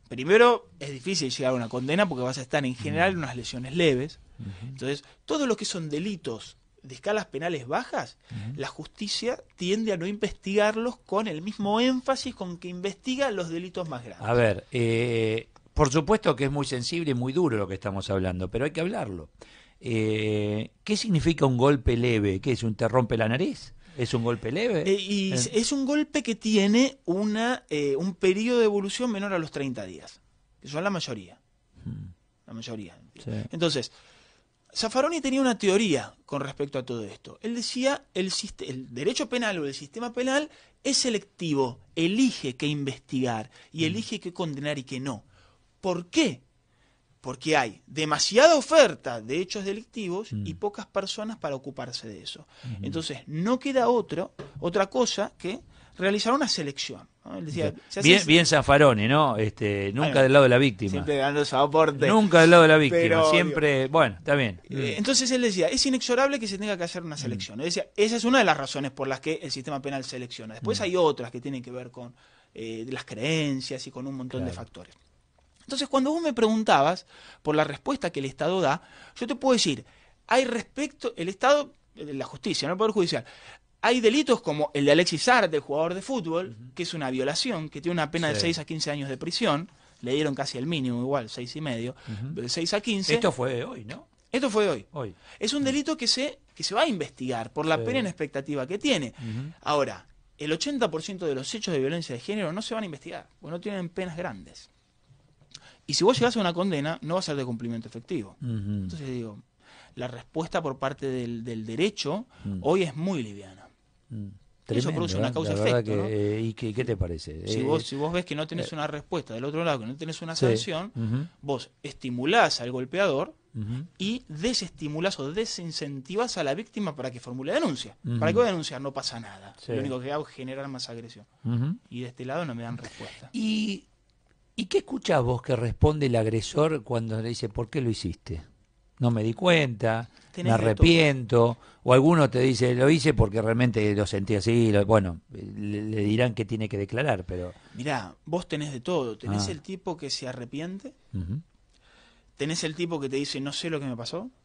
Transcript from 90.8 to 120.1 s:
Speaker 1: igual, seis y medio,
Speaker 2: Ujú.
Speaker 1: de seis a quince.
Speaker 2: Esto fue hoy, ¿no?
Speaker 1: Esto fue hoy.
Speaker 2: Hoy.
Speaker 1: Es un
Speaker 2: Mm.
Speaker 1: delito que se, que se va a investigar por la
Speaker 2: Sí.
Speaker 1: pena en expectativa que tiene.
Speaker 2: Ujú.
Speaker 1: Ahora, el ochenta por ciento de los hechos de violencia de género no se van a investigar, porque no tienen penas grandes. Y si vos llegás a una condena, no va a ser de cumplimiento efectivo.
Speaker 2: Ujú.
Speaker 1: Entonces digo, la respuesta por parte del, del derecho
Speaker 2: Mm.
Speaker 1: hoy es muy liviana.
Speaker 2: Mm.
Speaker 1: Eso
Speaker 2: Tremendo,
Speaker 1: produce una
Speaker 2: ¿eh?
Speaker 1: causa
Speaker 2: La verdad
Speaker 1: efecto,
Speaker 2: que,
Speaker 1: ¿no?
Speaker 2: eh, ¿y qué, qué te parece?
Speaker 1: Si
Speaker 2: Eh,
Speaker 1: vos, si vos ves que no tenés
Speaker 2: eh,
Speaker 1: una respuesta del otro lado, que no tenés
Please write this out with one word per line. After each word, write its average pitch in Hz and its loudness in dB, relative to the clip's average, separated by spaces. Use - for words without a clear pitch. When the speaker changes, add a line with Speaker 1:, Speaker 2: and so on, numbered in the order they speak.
Speaker 1:
igual, 127 -2
seis 120 -12
y 151 -10
medio, 123 -6
Speaker 2:
Ujú. 117 -8
Speaker 1:
de 120 -6
seis 170 -2
a 208 -2
quince. 196 0
Speaker 2:
Esto 175 2
fue 123 -2
hoy, 180 -12
¿no? 117 -16
Speaker 1:
Esto 254 0
fue 208 2
hoy. 120 -2
Speaker 2:
Hoy. 113 -8
Speaker 1:
Es 214 -2
un 294 0
Speaker 2:
Mm. 269 0
Speaker 1:
delito 285 0
que 240 -2
se, 277 -2
que 156 -8
se 185 -4
va 233 2
a 330 4
investigar 131 -4
por 151 -2
la 160 4
Speaker 2:
Sí. 117 -4
Speaker 1:
pena 254 0
en 226 0
expectativa 147 -4
que 175 -6
tiene. 185 0
Speaker 2:
Ujú. 123 -8
Speaker 1:
Ahora, 135 0
el 151 -6
ochenta 226 -2
por 160 -6
ciento 185 -8
de 160 0
los - -8
hechos 208 -6
de 151 0
violencia 151 -4
de 120 -10
género 196 -4
no 190 -6
se - -8
van 220 -4
a 208 -6
investigar, 156 -14
porque 156 -12
no 175 -8
tienen 190 -6
penas 180 -8
grandes. 143 -12
Y 147 -2
si 165 2
vos 240 6
llegás 233 2
a 226 2
una 175 2
condena, 165 -2
no 156 -4
va 185 0
a - -4
ser 156 -4
de 135 -2
cumplimiento 117 -6
efectivo. 117 -8
Speaker 2:
Ujú. 120 -4
Speaker 1:
Entonces 101 -4
digo, 113 -8
la 123 -6
respuesta 160 -6
por 135 -4
parte 139 -4
del, 120 -4
del 113 -8
derecho 170 -2
Speaker 2:
Mm. 98 -6
Speaker 1:
hoy 180 2
es 143 -6
muy 165 -4
liviana. 101 -16
Speaker 2:
Mm. 107 -10
Speaker 1:
Eso 98 -16
Speaker 2:
Tremendo, 123 0
Speaker 1:
produce 95 -2
una 110 0
Speaker 2:
¿eh? 127 -2
Speaker 1:
causa 104 -2
Speaker 2:
La 101 0
verdad 120 4
Speaker 1:
efecto, 107 -4
Speaker 2:
que, 107 0
Speaker 1:
¿no? 101 0
Speaker 2:
eh, 104 0
¿y 113 -4
qué, 113 -6
qué 123 -4
te 117 -2
parece? 85 -6
Speaker 1:
Si 107 -2
Speaker 2:
Eh, 123 0
Speaker 1:
vos, 147 0
si 135 -8
vos 147 -4
ves 175 -2
que 151 -6
no 151 -4
tenés 165 -8
Speaker 2:
eh, 165 -10
Speaker 1:
una 151 -4
respuesta 147 -8
del 117 -6
otro 151 -4
lado, 147 0
que 107 -10
no 127 -8
tenés 160 -10